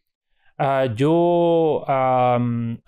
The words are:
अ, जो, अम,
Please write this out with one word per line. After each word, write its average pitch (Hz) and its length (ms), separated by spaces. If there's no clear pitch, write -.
अ, 135 320
जो, 165 960
अम, 123 1000